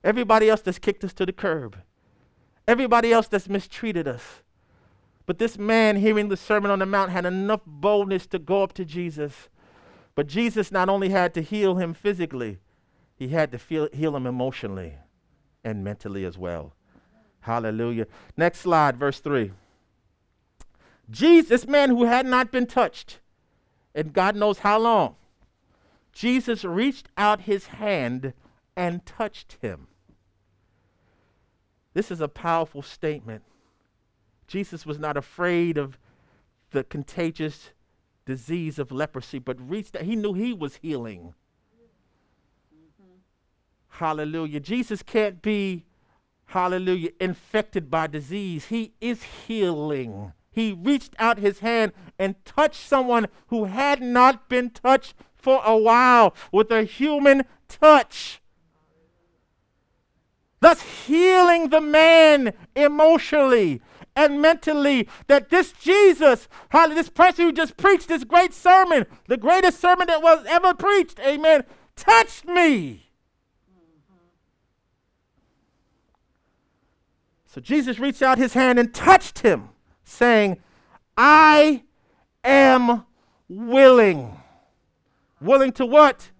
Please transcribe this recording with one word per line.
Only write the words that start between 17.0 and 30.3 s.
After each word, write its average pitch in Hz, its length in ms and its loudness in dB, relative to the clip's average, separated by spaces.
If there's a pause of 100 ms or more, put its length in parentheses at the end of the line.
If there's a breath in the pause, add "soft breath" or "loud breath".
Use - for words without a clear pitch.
Hallelujah. 113 680 -8 (280 soft breath)
Next 170 240 -4
slide, 151 380 -2
verse 139 220 -6
three. 120 340 -6 (1600)
Jesus, 320 400 4
this 240 160 0
man 277 260 0
who 240 120 0
had 240 220 0
not 254 260 -2
been 247 160 -4
touched, - 520 -6 (760)
and 151 180 -10
God 196 220 -2
knows 202 240 -2
how 208 200 0
long, 220 360 0 (960)
Jesus 240 520 -4
reached 202 540 -6
out 208 240 -2
his 202 260 -6
hand 135 680 -8 (420)
and 175 300 -8
touched - 560 -14
him. 78 260 -14 (2000)